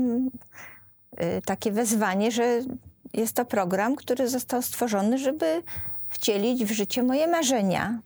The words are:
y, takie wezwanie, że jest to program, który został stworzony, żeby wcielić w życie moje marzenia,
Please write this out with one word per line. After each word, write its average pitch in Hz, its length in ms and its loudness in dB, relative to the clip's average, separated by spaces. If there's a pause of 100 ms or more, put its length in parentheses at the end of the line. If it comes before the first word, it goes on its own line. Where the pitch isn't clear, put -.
(1200)
y, 185 220 -2
takie 202 280 -2
wezwanie, 214 600 2
że 233 280 2 (540)
jest 226 220 -2
to 247 80 2
program, 202 520 0
który 254 320 -2
został 247 340 -2
stworzony, 220 560 0
żeby 320 440 -2 (460)
wcielić 226 560 0
w 202 60 0
życie 214 320 -2
moje 262 240 2
marzenia, 233 800 2